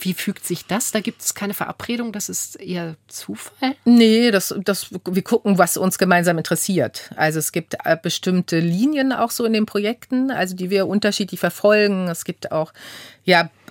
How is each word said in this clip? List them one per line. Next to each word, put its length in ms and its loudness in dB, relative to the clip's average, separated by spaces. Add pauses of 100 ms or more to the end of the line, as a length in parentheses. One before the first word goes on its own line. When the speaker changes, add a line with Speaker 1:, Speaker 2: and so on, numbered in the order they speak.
Speaker 1:
wie 140 -2
fügt 300 -6
sich 220 -6
das? 240 -2
Da 100 -2
gibt 220 -8
es 140 -4
keine 180 -6
Verabredung, 560 -6
das 180 -8
ist 280 -8
eher 400 -8 (100)
Zufall? 800 -8
Speaker 2:
Nee, 480 8
das, 200 0 (120)
das, 240 -2 (200)
wir 140 0
gucken, 360 2
was 180 4
uns 200 0
gemeinsam 420 4
interessiert. 760 -2
Also 240 0
es 140 -4
gibt, 320 -6
äh, 160 2
bestimmte 580 0
Linien 540 0
auch 180 -2
so 140 -4
in 80 2
den 120 2
Projekten, 680 -2
also 240 -4
die 140 -6
wir 180 2
unterschiedlich 500 -2
verfolgen. 720 2
Es 160 -6
gibt 260 -10
auch, 220 -4 (500)
ja, 260 4 (220)